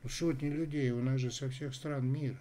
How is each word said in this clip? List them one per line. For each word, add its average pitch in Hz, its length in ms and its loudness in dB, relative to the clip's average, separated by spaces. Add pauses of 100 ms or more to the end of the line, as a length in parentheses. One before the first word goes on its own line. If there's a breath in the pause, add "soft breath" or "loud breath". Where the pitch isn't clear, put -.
Ну, 127 60 -6
сотни 147 400 0
людей, 147 420 2
у 120 120 2
нас 131 180 2
же 123 100 0
со 131 200 -4
всех 135 240 -6
стран 143 320 -2
мира. 135 340 0